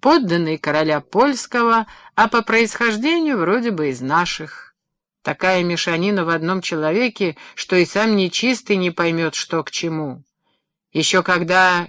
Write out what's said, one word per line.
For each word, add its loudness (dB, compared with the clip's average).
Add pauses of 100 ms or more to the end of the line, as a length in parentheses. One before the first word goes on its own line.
подданный 2
короля 0
польского, 0 (280)
а 4
по 0
происхождению 0
вроде 0
бы -2
из -6
наших». -4 (480)
Такая 0
мешанина -2
в -2
одном -2
человеке, -2 (180)
что -4
и 4
сам 0
нечистый 0
не 0
поймет, -2
что -4
к -14
чему. -6 (720)
Еще 2
когда 2